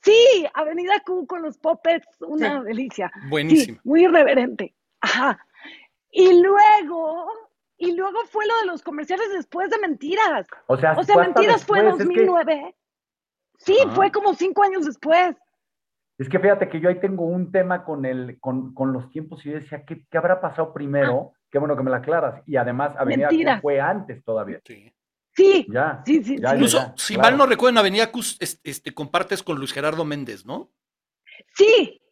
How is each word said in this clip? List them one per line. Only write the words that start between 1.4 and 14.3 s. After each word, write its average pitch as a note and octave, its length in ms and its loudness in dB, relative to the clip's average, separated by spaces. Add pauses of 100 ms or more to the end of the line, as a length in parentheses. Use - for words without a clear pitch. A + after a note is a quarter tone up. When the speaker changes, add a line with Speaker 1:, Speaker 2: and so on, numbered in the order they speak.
Speaker 1:
los D4+ 160 -12
Puppets, E4 480 -2 (140)
una D4+ 400 -4
Speaker 2:
Sí. A3+ 60 -12
Speaker 1:
delicia. G#3+ 440 -8 (180)
Speaker 3:
Buenísimo. D#3 540 2
Speaker 1:
Sí, A#3 60 -10
muy E4 160 6
irreverente. C4 720 2 (260)
Ajá. B3+ 440 -2 (680)
Y F#4 280 8
luego, F4 840 2 (500)
y F4 200 -4
luego F#4+ 240 -4 (100)
fue G#4+ 160 -2
lo A#4 140 0
de G#4 60 -4
los E4+ 160 -8
comerciales F4+ 500 -6
después F4+ 360 -6
de A4 100 -2
Mentiras. E4+ 680 -4 (220)
Speaker 4:
O C3 80 2
sea, D#4 200 2
Speaker 1:
O F#4 60 -2
sea, G4+ 120 2
Speaker 4:
fue F4 100 8
hasta F4+ 160 2
Speaker 1:
Mentiras G#4+ 240 2
fue G4+ 180 0
Speaker 4:
después, F#4 180 2
es - 80 0
que F4 60 -2
Speaker 1:
dos - 20 2
mil F#4+ 100 4
nueve. D#4+ 500 -2 (840)
Sí, G4 260 2
Speaker 4:
Ajá. E4+ 120 -4
Speaker 1:
fue F#4+ 160 2
como G4+ 220 0